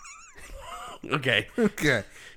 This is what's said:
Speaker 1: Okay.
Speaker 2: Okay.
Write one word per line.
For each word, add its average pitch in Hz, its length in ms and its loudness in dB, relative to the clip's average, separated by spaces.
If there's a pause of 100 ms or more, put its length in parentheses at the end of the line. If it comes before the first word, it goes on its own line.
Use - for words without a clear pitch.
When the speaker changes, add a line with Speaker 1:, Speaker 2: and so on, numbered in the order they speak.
(1120)
Speaker 1:
Okay. 127 380 4 (100)
Speaker 2:
Okay. 151 460 2 (320)